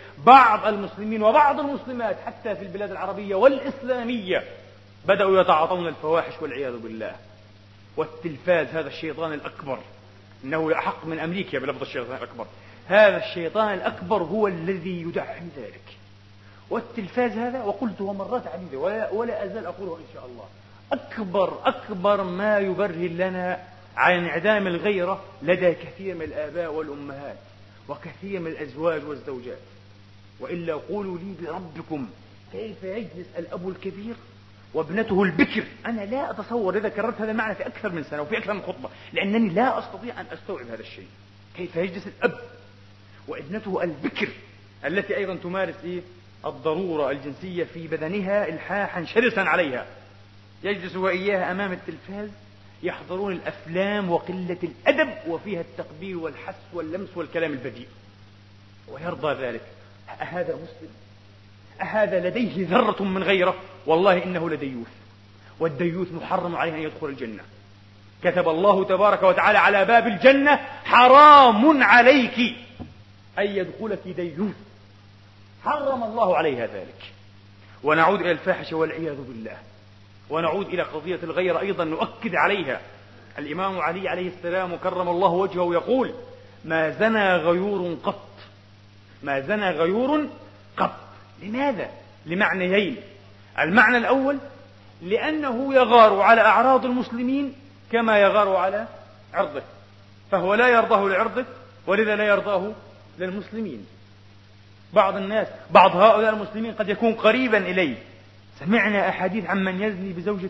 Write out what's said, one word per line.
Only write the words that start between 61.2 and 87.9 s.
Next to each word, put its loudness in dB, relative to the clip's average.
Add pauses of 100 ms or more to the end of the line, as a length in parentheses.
أهذا 0
لديه -2
ذرة 2
من -2
غيره؟ 2 (300)
والله 4
إنه -4
لديوث، -6 (720)
والديوث -2
محرم -4
عليه -2
أن -8
يدخل -8
الجنة. -10 (800)
كتب 2
الله 4
تبارك 4
وتعالى 6
على 6
باب 6
الجنة: 6 (300)
"حرام 10
عليك 6 (840)
أن 0
يدخلك -4
ديوث"، -6 (1080)
حرم -2
الله 0
عليها 0
ذلك. -14 (720)
ونعود 4
إلى 0
الفاحشة -4
والعياذ -4
بالله، -14 (720)
ونعود -2
إلى -2
قضية -6
الغيرة -2
أيضًا -2
نؤكد -4
عليها. 0 (560)
الإمام -6
علي -4
عليه -4 (100)
السلام -4
كرم -2
الله 4
وجهه 0
يقول: 0 (520)
"ما 0
زنى 2
غيور 0